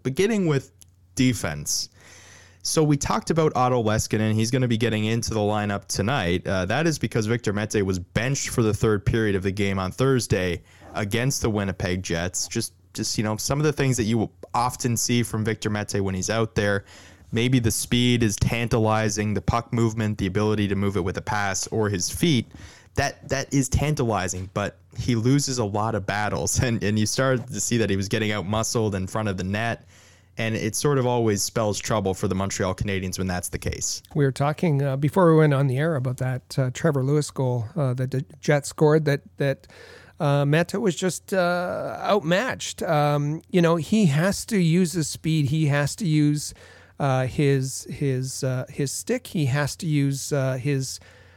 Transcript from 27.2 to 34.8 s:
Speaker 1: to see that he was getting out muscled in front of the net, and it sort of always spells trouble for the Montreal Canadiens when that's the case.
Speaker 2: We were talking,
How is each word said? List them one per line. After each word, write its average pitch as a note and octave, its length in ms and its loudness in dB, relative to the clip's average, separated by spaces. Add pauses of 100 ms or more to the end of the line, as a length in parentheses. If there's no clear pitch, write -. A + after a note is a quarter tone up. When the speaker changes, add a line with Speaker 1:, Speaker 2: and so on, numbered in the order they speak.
Speaker 1:
to G#2 120 -8
see - 180 0
that G#2 120 2
he G2 60 2
was G2 120 -4
getting A2 220 0
out G2+ 160 -4
muscled A2 480 0
in F#2+ 140 -4
front G#2+ 200 -4
of F#2+ 80 -2
the F#2+ 60 -6
net, G#2 420 -4 (540)
and A2+ 160 -2
it G#2+ 220 -2
sort D3 220 0
of B2 80 0
always A#2 360 2
spells G#2+ 380 -2
trouble F#2+ 340 0
for G2+ 140 -4
the F#2+ 80 -2
Montreal F#2+ 360 -2
Canadiens F#2+ 460 -4
when F#2 80 -2
that's F2+ 220 -4
the - 100 -8
case. - 420 -6 (140)
Speaker 2:
We D3 100 2
were C3+ 80 2
talking, D3 480 0